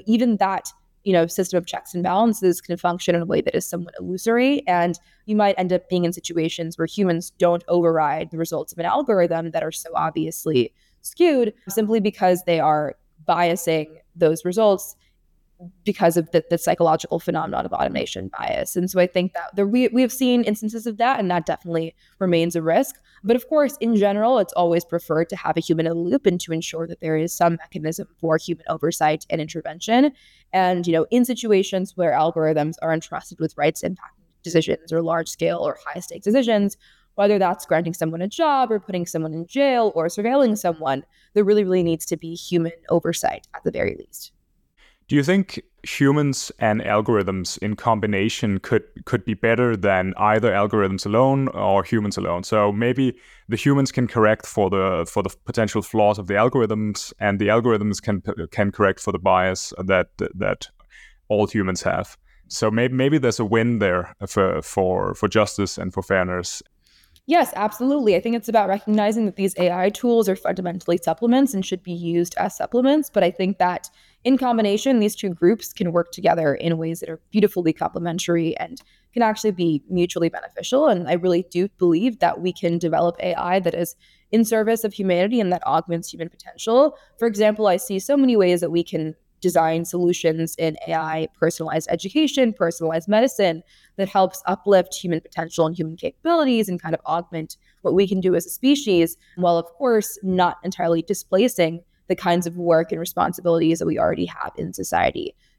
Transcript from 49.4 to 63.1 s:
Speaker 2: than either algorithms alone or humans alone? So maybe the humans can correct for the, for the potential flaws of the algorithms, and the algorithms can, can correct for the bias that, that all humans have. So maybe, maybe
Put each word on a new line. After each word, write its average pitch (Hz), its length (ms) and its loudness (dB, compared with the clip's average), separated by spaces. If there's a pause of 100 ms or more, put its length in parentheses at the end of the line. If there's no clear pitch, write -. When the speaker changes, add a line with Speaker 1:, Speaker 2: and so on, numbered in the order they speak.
Speaker 2:
than 95 420 0
either 107 340 4
algorithms 101 540 0
alone 131 440 2
or 98 340 0
humans 104 340 -2
alone? 90 260 -4
So 104 280 2
maybe 123 420 0 (340)
the 113 100 -2
humans 139 340 2
can 127 160 0
correct 107 400 2
for 98 240 0
the, 95 360 0
for - 140 -2
the 92 80 -4 (160)
potential 110 380 -2
flaws 104 340 2
of 98 100 -10
the 98 80 -2
algorithms, 107 840 0
and 101 180 0
the 101 120 2
algorithms 107 520 2
can, 101 220 -4 (280)
can 101 200 0
correct 95 300 2
for 107 100 -4
the 95 80 -4
bias 92 580 0
that, 92 300 2 (100)
that - 520 -4 (580)
all 107 180 2
humans 95 380 -2
have. 90 340 -4 (300)
So - 240 -2
maybe, 120 240 0
maybe 139 240 2